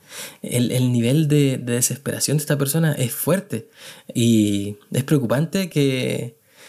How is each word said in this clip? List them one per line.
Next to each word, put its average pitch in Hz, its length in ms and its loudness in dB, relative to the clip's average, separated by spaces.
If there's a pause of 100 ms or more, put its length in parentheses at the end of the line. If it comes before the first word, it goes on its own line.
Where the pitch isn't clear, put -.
(420)
el, - 300 0
el 123 200 2
nivel 131 360 2
de, 143 300 4
de 120 160 -4
desesperación 123 640 -2
de 147 40 -2
esta 143 160 -2
persona 151 340 0
es 123 200 -2
fuerte 151 580 -4 (420)
y 104 640 2 (140)
es 135 120 -2
preocupante 156 640 0
que 127 680 -2 (300)